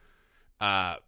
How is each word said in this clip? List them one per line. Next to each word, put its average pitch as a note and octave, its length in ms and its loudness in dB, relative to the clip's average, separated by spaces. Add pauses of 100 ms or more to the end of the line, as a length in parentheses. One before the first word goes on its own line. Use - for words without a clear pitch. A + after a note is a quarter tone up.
(600)
uh, F#2+ 360 0 (100)